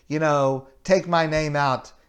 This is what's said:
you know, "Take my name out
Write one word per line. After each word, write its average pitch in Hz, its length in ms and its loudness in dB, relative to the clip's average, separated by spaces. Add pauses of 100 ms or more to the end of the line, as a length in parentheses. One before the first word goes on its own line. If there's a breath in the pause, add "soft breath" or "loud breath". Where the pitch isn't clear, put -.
you 151 140 -4
know, 139 480 0 (160)
"Take 180 240 2
my 165 180 2
name 156 300 -2
out 139 360 -2 (160)